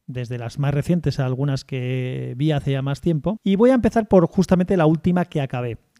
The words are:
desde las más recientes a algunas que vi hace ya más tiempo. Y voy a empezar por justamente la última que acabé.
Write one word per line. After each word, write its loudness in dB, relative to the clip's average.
desde -8
las -8
más 0
recientes 0
a 0
algunas -2
que -6
vi 0
hace -2
ya -2
más -4
tiempo. -2
Y 2
voy 6
a 4
empezar 0
por 6
justamente 2
la 4
última 2
que -4
acabé. -4